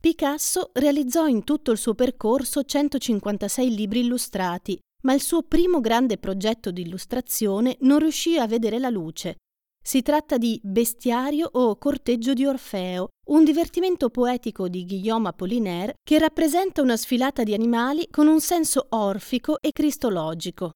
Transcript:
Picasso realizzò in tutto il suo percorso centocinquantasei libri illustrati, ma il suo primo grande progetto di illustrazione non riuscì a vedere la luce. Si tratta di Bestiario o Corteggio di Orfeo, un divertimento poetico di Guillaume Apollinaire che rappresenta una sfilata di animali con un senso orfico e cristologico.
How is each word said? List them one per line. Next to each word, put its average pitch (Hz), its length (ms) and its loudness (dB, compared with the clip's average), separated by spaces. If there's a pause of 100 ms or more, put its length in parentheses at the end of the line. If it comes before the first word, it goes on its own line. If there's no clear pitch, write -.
Picasso 320 680 0
realizzò 285 520 2
in 226 180 2
tutto 294 280 -2
il 220 80 0
suo 220 160 -2
percorso 254 680 0
centocinquantasei 247 1120 -2
libri 214 280 -2
illustrati, 190 800 -4 (220)
ma 262 140 2
il 277 40 2
suo 330 220 0
primo 349 400 2
grande 233 380 2
progetto 196 500 -4
di 175 140 -6
illustrazione 202 960 -2
non 277 180 6
riuscì 320 400 0
a 240 80 2
vedere 226 320 -2
la 254 140 -2
luce. 170 460 -8 (460)
Si 254 200 0
tratta 294 340 0
di 226 240 -2
Bestiario 240 880 -2
o 240 260 2
Corteggio 254 580 0
di 262 100 0
Orfeo, 185 600 -4 (220)
un 311 140 8
divertimento 320 680 2
poetico 240 560 -2
di 180 180 -6
Guillaume 202 440 -2
Apollinaire 185 720 -4
che 302 160 4
rappresenta 320 640 2
una 240 140 2
sfilata 254 440 -2
di 214 140 0
animali 240 560 0
con 302 160 4
un 311 140 6
senso 320 480 0
orfico 220 720 -2
e 311 120 -2
cristologico. 175 1040 -4